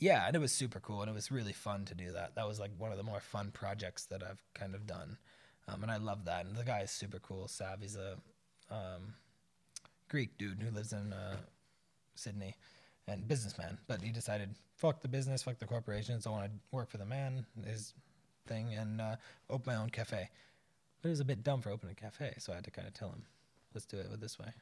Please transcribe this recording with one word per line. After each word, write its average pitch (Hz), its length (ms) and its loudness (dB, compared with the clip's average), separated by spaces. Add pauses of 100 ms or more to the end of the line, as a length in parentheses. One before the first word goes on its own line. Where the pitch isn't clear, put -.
yeah, 143 260 10
and 120 80 8
it 165 60 8
was 131 120 6
super - 280 2
cool, 104 200 -2
and 107 80 2
it 107 60 0
was 104 160 -2
really 113 220 2
fun 101 340 0
to 87 80 -6
do 90 180 -4
that. 87 220 -2
That 110 140 2
was, 107 100 -2
like, 101 180 -2
one 110 140 -2
of 98 80 -2
the 101 60 -2
more 104 160 0
fun 101 320 -2
projects 101 540 -2
that 95 160 -4
I've 95 200 -8 (100)
kind 95 220 -4
of 104 120 -6
done. 90 300 -6 (520)
Um, 98 160 -4
and 113 80 2
I 107 60 2
love 104 260 -2
that. 87 200 2
And 98 120 -4
the 120 80 0
guy 117 160 2
is 101 100 -2
super 101 300 -4
cool. 95 260 -4
Sav, 95 340 -4
he's 101 160 -6
a, 95 220 -4 (500)
um, 95 460 -6 (920)
Greek 131 300 0
dude 98 220 0
who 110 120 0
lives 107 200 -2
in, 101 200 0
uh, 95 240 -2 (800)
Sydney 101 400 -4 (500)
and 101 220 0
businessman. 101 580 0
But 101 160 0
he 110 80 0
decided, 104 460 0 (180)
"Fuck 156 280 4
the 131 60 0
business, 131 360 2
fuck 123 160 -2
the 113 60 -4
corporations. 110 600 0
I 110 40 0
wanna 104 200 0 (220)
work 123 180 0
for 107 80 -6
the 98 80 -4
man," 131 400 0 (180)
his 110 300 -4 (520)
thing, 110 280 0
and, 110 260 0
uh, 110 160 2 (320)
open 127 240 2
my 110 80 4
own 113 100 2
cafe. 107 400 0 (680)
But 165 80 4
it - 20 6
was 151 100 6
a 139 40 4
bit 127 200 2
dumb 135 180 4
for 104 80 -2
opening 101 220 -4
a - 20 -8
cafe, 107 440 -4
so - 140 -6
I 87 40 -2
had 87 80 -6
to - 80 -8
kinda 92 180 -8
tell 95 200 -6
him, - 160 -10 (460)
"Let's 110 140 -8
do 101 140 -4
it 104 200 -4
this 107 160 -6
way." 110 260 -8